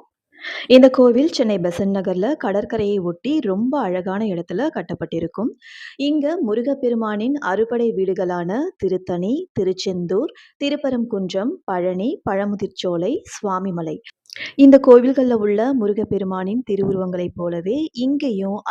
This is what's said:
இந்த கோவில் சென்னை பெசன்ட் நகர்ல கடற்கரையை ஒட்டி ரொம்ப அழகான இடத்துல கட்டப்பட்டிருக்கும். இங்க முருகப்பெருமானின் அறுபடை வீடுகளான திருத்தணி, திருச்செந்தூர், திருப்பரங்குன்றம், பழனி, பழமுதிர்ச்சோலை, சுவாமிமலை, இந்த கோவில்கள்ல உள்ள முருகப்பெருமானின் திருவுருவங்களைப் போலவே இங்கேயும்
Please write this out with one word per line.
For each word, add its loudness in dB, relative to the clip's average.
இந்த 10
கோவில் 4
சென்னை 0
பெசன்ட் -2
நகர்ல -2
கடற்கரையை -2
ஒட்டி -2
ரொம்ப -2
அழகான -2
இடத்துல -4
கட்டப்பட்டிருக்கும். -6
இங்க -2
முருகப்பெருமானின் -2
அறுபடை -2
வீடுகளான -2
திருத்தணி, -2
திருச்செந்தூர், -2
திருப்பரங்குன்றம், -4
பழனி, -2
பழமுதிர்ச்சோலை, -4
சுவாமிமலை, -6
இந்த 10
கோவில்கள்ல 8
உள்ள 0
முருகப்பெருமானின் -2
திருவுருவங்களைப் -2
போலவே -4
இங்கேயும் -2